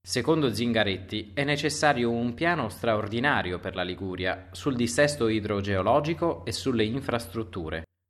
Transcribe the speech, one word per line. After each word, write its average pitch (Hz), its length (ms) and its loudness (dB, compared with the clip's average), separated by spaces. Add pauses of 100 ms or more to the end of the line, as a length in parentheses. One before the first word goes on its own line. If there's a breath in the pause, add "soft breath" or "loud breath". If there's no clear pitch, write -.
Secondo 135 500 2
Zingaretti 107 800 0
è 143 100 0
necessario 143 680 2
un 117 240 0
piano 156 360 0
straordinario 117 880 0
per 92 160 -6
la 92 80 -2
Liguria 92 680 -4
sul 139 240 -2
dissesto 120 520 2
idrogeologico 107 1160 0
e 113 80 -4
sulle 117 320 2
infrastrutture, 110 960 -4 (260)